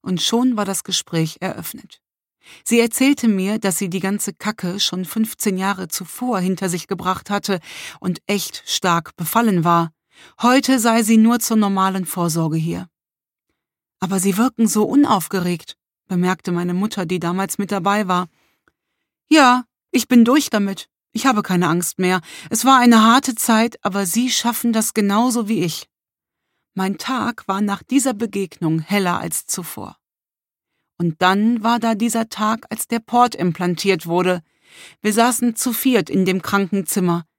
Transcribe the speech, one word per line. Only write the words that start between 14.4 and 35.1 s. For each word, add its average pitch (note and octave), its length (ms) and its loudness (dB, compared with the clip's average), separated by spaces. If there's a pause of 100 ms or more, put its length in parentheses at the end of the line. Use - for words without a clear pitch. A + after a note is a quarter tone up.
so G#3+ 160 0
unaufgeregt", F#3+ 960 0 (320)
bemerkte F3+ 420 -2
meine F3 240 -2
Mutter, G3 320 -4
die F3+ 140 -4
damals F3+ 380 -4
mit G3+ 120 -4
dabei G3+ 380 0
war. F3+ 180 -2 (1000)
"Ja, B3+ 380 6 (260)
ich - 160 0
bin A#3+ 160 8
durch C#4 260 2
damit. G3 380 -4 (240)
Ich A3+ 140 -4
habe G#3+ 160 2
keine F3 240 0
Angst E3+ 320 -2
mehr. F#3 220 0 (300)
Es A3+ 140 -2
war C4 140 6
eine A#3 240 6
harte A#3 320 4
Zeit, A3+ 500 0
aber G3 220 -2
Sie A#3 240 0
schaffen A#3 420 -2
das A3 220 -2
genauso A3 540 0
wie G3+ 160 0
ich." - 240 -6 (840)
Mein F#3+ 240 -4
Tag A#3+ 500 -6
war G3 120 -2
nach G3+ 220 -2
dieser B3+ 320 0
Begegnung G3 640 -4
heller F#3 400 0
als - 260 -8
zuvor. - 540 -12 (1000)
Und E3+ 220 -2
dann G#3 440 2
war A#3 160 0
da A3+ 160 0
dieser A3+ 320 -2
Tag, A3 420 -4
als - 160 -8
der A#3 140 -4
Port A#3+ 340 2
implantiert F3+ 720 -2
wurde. F3+ 340 0 (600)
Wir G#3 120 0